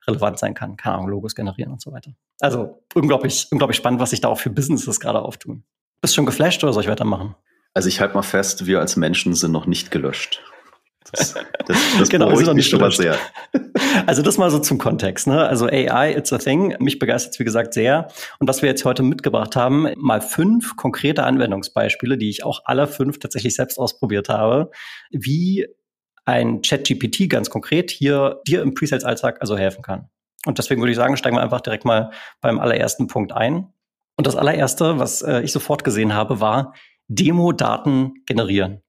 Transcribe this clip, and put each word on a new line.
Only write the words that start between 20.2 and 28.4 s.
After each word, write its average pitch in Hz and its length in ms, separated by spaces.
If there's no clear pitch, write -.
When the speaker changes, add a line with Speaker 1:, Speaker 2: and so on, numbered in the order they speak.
Speaker 1:
fünf 208 540
konkrete 143 480
Anwendungsbeispiele, 120 920
die 107 120
ich - 140
auch - 220
alle 131 220
fünf 143 320
tatsächlich 107 360
selbst - 220
ausprobiert 104 520
habe, 113 420
wie 175 560
ein 117 360
Chat 139 260
G - 80
P 117 140
T 190 180
ganz 110 220
konkret 165 420
hier 139 560